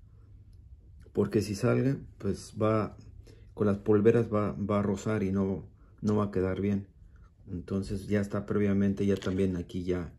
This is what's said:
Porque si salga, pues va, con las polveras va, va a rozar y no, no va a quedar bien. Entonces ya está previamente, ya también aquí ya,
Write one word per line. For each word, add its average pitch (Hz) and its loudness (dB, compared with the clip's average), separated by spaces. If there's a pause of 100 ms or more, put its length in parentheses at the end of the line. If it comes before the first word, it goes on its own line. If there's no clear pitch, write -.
(1160)
Porque 104 2
si 101 -4
salga, 123 2 (220)
pues - -6
va, 107 0 (580)
con 107 0
las 101 2
polveras 110 4
va, 92 0
va 101 0
a - 0
rozar 101 -2
y 95 0
no, 98 -2 (360)
no 104 2
va 104 2
a 98 -4
quedar 92 0
bien. 98 0 (600)
Entonces 98 -6
ya 101 2
está 101 -4
previamente, 101 2
ya 98 4
también 95 0
aquí 87 -6
ya, 87 -4